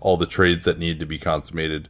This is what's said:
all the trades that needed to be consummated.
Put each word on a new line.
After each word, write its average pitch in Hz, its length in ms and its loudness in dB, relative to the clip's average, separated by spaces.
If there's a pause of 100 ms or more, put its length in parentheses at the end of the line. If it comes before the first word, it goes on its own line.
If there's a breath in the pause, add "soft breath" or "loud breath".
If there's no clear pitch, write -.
all 92 180 2
the 85 80 0
trades 87 400 2
that 85 120 2
needed 82 220 -4
to 82 60 -6
be 80 100 -8
consummated. 78 720 -4